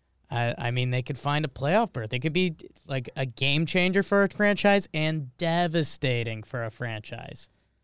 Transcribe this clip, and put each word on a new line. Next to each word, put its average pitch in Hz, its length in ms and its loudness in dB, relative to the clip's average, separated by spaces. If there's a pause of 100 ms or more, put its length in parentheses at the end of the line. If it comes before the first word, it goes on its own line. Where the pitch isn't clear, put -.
(320)
I, 120 260 0
I 120 140 -4
mean, 123 180 0
they 127 120 0
could 131 140 -8
find 147 280 0
a 147 40 -4
playoff 185 440 0
berth. 110 180 -6
They 127 80 -2
could 151 140 -2
be, 175 240 2 (320)
like, 135 260 -4
a 135 100 -2
game 139 420 2
changer 185 360 2
for 202 220 4
a 196 40 2
franchise 202 640 2
and 156 440 -2
devastating 147 1080 0
for 117 220 -8
a 110 80 -6
franchise. - 760 -10 (360)